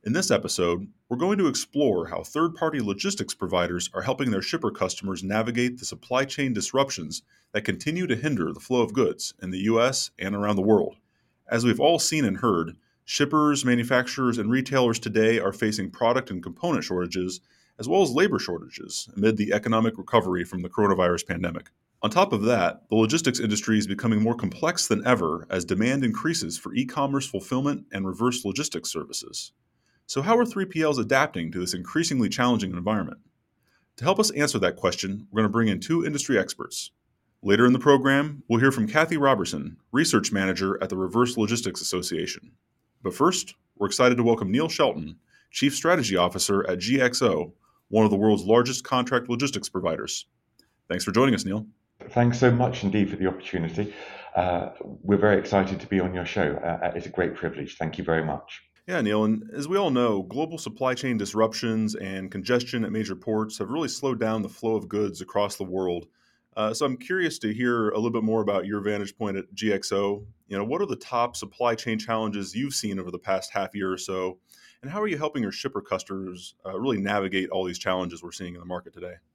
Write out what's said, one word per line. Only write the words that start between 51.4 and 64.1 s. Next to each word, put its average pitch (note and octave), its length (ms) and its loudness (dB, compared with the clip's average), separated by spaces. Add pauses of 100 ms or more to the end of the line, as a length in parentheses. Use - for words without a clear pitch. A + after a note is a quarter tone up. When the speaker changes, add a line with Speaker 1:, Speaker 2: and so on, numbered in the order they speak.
Speaker 1:
Neil. G#2+ 200 -4 (440)
Speaker 2:
Thanks A#2+ 280 4
so B2+ 120 8
much A#2+ 340 0
indeed G2+ 240 2
for G2 80 -6
the F#2 100 0
opportunity. F2+ 680 -4 (420)
Uh, F2+ 320 0 (140)
we're - 340 0
very G#2 220 6
excited F#2+ 420 0
to - 60 -16
be G2 120 0
on F#2 140 0
your F2+ 140 -4
show. D#2 360 0
Uh, E2 260 -2
uh, - 60 -4
it's F2 120 -8
a E2 40 -12
great - 240 -2
privilege. - 440 -8
Thank D#2 180 -6
you - 80 -6
very D#2+ 180 2
much. - 380 -8 (260)
Speaker 1:
Yeah, F3+ 140 -2
Neil, G#2+ 240 2
and G#2+ 320 0
as C#3+ 100 -6
we F#3 120 0
all G3 100 2
know, A#2 360 2
global D3+ 340 -6
supply B2+ 340 -4
chain B2 240 -2
disruptions A2 800 0
and F#2+ 360 -8
congestion A#2+ 540 -2
at F#2+ 80 -4
major G#2+ 240 -4
ports G#2+ 400 -4
have G2+ 140 -6
really D3 180 -4
slowed C3 320 -4